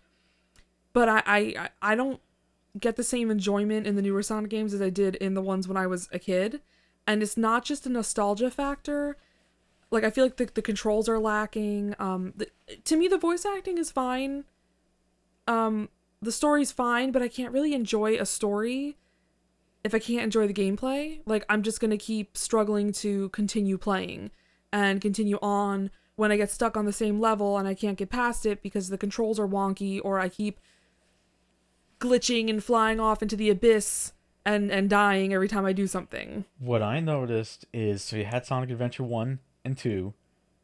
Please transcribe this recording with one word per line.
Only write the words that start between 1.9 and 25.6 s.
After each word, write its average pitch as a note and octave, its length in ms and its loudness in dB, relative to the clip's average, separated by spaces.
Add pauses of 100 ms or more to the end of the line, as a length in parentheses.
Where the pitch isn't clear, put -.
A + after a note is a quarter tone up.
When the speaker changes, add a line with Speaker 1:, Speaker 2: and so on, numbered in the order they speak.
Speaker 1:
don't B3+ 260 -2 (600)
get A3+ 160 0
the B3 80 -2
same A#3 260 0
enjoyment G#3 560 0
in G3+ 100 0
the G3 60 2
newer G3 200 0
Sonic G#3+ 280 -4
games G#3+ 220 -2
as G3+ 80 -2
I G3 80 0
did F#3+ 280 0
in G3 180 -2
the F#3+ 80 -2
ones F#3+ 260 -2
when G3 80 -4
I F#3 100 0
was F3+ 260 -4
a F3+ 60 -6
kid. G3 440 -2 (440)
And G#3+ 160 2
it's G3+ 140 -4
not A3+ 280 2
just D4 200 -6
a B3+ 60 -4
nostalgia A3 600 0
factor. C#4+ 680 -4 (720)
Like, A3 140 2
I A3 60 2
feel C4 140 4
like B3+ 120 2
the, B3 100 0
the - 160 -4
controls G#3+ 480 0
are A3 80 2
lacking. G#3 800 -2
Um, F#3 380 -4
the, - 100 -6 (380)
to D#4+ 120 2
me, E4+ 100 6
the F#4 120 4
voice E4+ 260 0
acting F#4+ 320 -4
is E4 140 -2
fine. C4 540 -4 (1000)
Um, A3 440 0 (320)
the A3+ 100 -4
story's D4 400 4
fine, A#3+ 400 0
but B3+ 80 2
I B3 80 0
can't A#3+ 240 -6
really D4 220 2
enjoy A3 440 2
a G3+ 60 -2
story A#3 720 -2 (880)
if G#3 100 0
I A3+ 40 2
can't A#3 260 -2
enjoy A3 220 2
the G3+ 80 -4
gameplay, C4 720 -2
like, G#3+ 220 0
I'm G#3+ 140 2
just G#3+ 180 -4
gonna G#3+ 160 2
keep G#3+ 400 -6
struggling G#3 560 0
to G3 380 -2
continue G3+ 480 -2
playing F#3+ 520 -4 (420)
and G3+ 280 2
continue G3+ 420 0
on G3+ 480 0 (260)